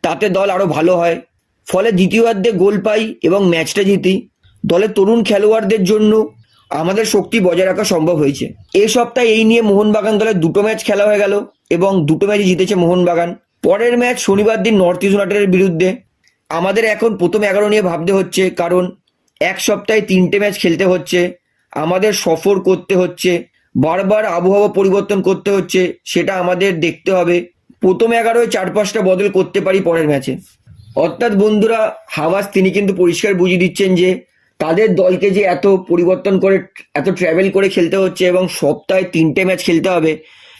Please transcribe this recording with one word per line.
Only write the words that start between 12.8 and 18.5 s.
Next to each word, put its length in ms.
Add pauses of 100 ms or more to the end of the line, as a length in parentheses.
পরের 360
ম্যাচ 200
শনিবার 440
দিন 140
নর্থ 280
ইস্ট 80
ইউনাইটেডের 360
বিরুদ্ধে। 480 (520)
আমাদের 360
এখন 320
প্রথম 260
এগারো 260
নিয়ে 140
ভাবতে 300
হচ্ছে, 380